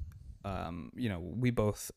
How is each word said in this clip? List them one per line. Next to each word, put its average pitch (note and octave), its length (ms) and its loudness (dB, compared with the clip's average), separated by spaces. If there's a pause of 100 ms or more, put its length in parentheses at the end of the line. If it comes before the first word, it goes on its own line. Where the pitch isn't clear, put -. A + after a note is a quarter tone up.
(440)
um, F2 520 -4
you A#2+ 140 0
know, F2+ 100 0
we G2 320 2
both G#2+ 460 2